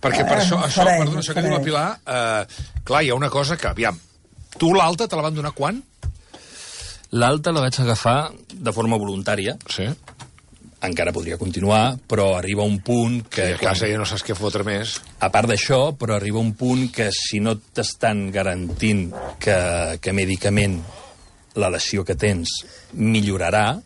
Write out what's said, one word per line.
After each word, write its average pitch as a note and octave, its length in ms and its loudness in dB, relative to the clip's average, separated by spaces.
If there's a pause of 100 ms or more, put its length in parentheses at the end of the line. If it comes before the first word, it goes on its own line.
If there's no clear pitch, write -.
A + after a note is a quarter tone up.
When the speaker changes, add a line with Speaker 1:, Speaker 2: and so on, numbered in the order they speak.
Speaker 1:
perquè - 260 0
per G#3 140 4
Speaker 2:
Eh, - 20 4
Speaker 1:
això, F3 160 4
això, E3+ 240 2
Speaker 2:
faré, F3+ 160 6
Speaker 1:
perdona, D3+ 240 0
això - 120 -4
que E3+ 120 0
diu F#3+ 80 2
la F3+ 60 0
Speaker 2:
faré. D#3+ 100 -2
Speaker 1:
Pilar, D3+ 160 2 (160)
eh, A2+ 800 -2
clar, D3 220 2
hi C3 60 2
ha A#2+ 40 2
una C3+ 160 0
cosa C#3+ 260 0
que, A#2+ 120 -4
aviam, G#2+ 320 0 (580)
tu F3 160 4
l'alta F3 320 4
te - 80 -6
la D#3 80 -2
van D#3 160 -2
donar D3 160 -6
quan? E3+ 240 -2 (1300)
Speaker 3:
L'alta D3 420 2
la D3 80 2
vaig B2+ 160 0
agafar B2 540 2 (180)
de A#2 240 -4
forma A2+ 240 2
voluntària. G2+ 560 -2 (160)
Speaker 1:
Sí. F#2+ 160 -4 (960)
Speaker 3:
Encara F2 280 -2
podria E2 300 -6
continuar, G#2 560 2 (100)
però G2 300 2
arriba G2 260 -2
un G#2 220 2
punt A#2+ 460 2
que F#2 160 -2
Speaker 1:
Sí, F2+ 80 0
a E2+ 40 -6
Speaker 3:
quan G2 140 2
Speaker 1:
casa G2 160 0
ja G#2 100 0
no G#2 80 -2
saps G2+ 160 -6
què G2+ 140 -4
fotre G2+ 260 -2
més. G#2 360 -4 (260)
Speaker 3:
A F#2 80 2
part A2 160 4
d'això, C3+ 480 2
però A2+ 220 -2
arriba G#2 200 -2
un A2+ 160 0
punt B2+ 380 0
que A2 180 0
si - 300 -2
no A2 160 2
t'estan G#2+ 760 -2
garantint F#2+ 760 0 (340)
que, G2+ 160 2 (420)
que - 140 -4
mèdicament G2 640 0 (800)
la G2+ 160 0
lesió F2+ 320 -2
que F#2+ 100 -2
tens F2+ 380 0 (380)
millorarà G#2 960 2